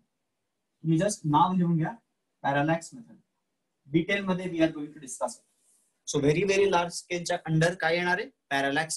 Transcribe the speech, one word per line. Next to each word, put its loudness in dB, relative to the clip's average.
तुम्ही 4
just 0
नाव 4
लिहून 2
घ्या, -2
parallax 0
method. -20
डिटेलमध्ये 0
we -8
are 2
going -10
to -20
discuss -8
it. -20
So -2
very, 2
very 2
large 0
स्केलच्या -6
under 2
काय 0
येणार 0
आहे? -6
Parallax -2